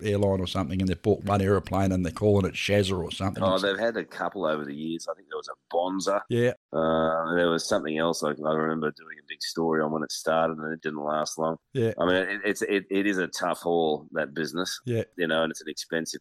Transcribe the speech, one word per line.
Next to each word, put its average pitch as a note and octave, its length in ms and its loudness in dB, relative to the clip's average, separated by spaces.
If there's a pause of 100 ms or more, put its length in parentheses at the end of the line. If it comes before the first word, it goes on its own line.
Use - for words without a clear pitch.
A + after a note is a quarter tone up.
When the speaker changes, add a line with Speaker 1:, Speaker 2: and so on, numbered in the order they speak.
Speaker 1:
airline G2+ 380 2
or F2+ 60 -2
something, F#2 340 -2
and F#2+ 80 2
they've F#2 140 0
bought G2+ 220 4
one G2+ 180 2
aeroplane F#2+ 500 2
and F#2 120 2
they're D#2+ 80 -2
calling G2+ 340 4
it D2+ 80 -4
Shazza G2 440 2
or E2 140 -4
something. F#2+ 300 -2
Speaker 2:
Oh, F#2+ 120 4
Speaker 1:
It's F#2+ 80 2
Speaker 2:
they've G2 160 0
had A2+ 180 0
a F2+ 80 -2
couple F2 420 -4
over D#2 180 0
the C#2+ 100 -8
years. E2 360 -6
I D#2+ 40 -6
think F#2+ 140 -16
there D#2 80 -8
was D2 120 -8
a C2+ 80 -14 (140)
Bonza. F#2 600 0
Speaker 1:
Yeah. A#2+ 220 2 (200)
Speaker 2:
Uh, D#2+ 640 2
there F2 160 4
was E2 180 0
something D#2 300 0
else. E2 260 0
I, D2+ 60 2
I D2+ 240 -2
remember D#2 380 0
doing D#2 280 -20
a - 80 -20
big D2+ 140 -12
story D#2+ 400 0
on D2+ 100 -2
when D#2 100 -2
it D2+ 100 -6
started, D#2+ 460 0
and D#2 140 -6
it D#2+ 80 -8
didn't D2+ 240 -6
last D2+ 340 -2
long. D#2+ 180 -2 (180)
Speaker 1:
Yeah. A2+ 240 0
Speaker 2:
I E2+ 80 2
mean, F2+ 100 4
it, F#2+ 280 0
it's, G#2 180 0
it, G2 280 0
it G2 160 2
is G2 120 2
a E2+ 100 0
tough E2+ 320 -2
haul, D#2+ 520 2
that D2 220 -2
business. D#2+ 520 -4
Speaker 1:
Yeah. A2+ 160 0 (140)
Speaker 2:
You F2 100 0
know, D#2+ 160 2
and D#2+ 80 0
it's - 100 -10
an - 80 -12
expensive D#2 520 -6